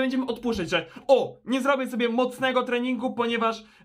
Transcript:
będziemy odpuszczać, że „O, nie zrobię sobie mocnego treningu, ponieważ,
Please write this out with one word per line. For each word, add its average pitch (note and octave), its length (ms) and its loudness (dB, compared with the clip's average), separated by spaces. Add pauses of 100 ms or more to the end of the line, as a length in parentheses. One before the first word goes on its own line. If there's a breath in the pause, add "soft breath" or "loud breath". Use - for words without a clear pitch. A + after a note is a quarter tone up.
będziemy C4 240 0
odpuszczać, A3 440 -4
że E3 160 0 (220 loud breath)
„O, A3 360 4
nie B3+ 160 0
zrobię C4 260 2
sobie A#3+ 220 0
mocnego B3+ 540 0
treningu, B3 520 -2
ponieważ, A3+ 480 0 (220 loud breath)